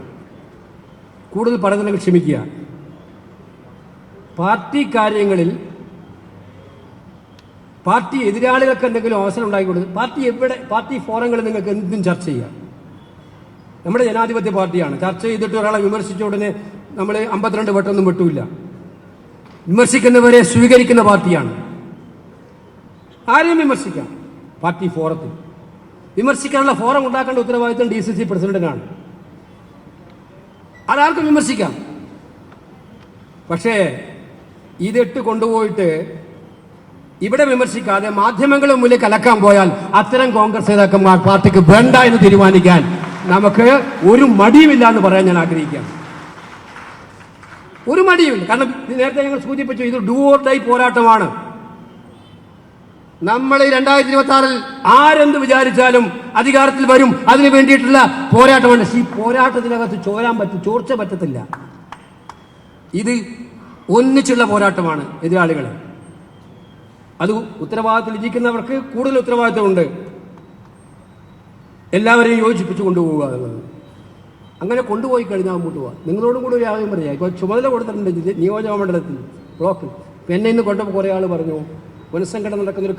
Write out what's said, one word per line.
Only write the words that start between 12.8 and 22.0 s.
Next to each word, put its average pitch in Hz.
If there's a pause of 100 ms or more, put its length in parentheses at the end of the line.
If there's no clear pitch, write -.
നമ്മുടെ 226
ജനാധിപത്യ 226
പാർട്ടിയാണ്. 170
ചർച്ച 185
ചെയ്തിട്ട് 220
ഒരാളെ 214
വിമർശിച്ച 202
ഉടനെ 202 (500)
നമ്മൾ 208 (200)
അമ്പത്തിരണ്ട് 208
വട്ടമൊന്നും 196
വെട്ടൂല. 170 (1300)
വിമർശിക്കുന്നവരെ 240 (120)
സ്വീകരിക്കുന്ന 240
പാർട്ടിയാണ്. 170 (1800)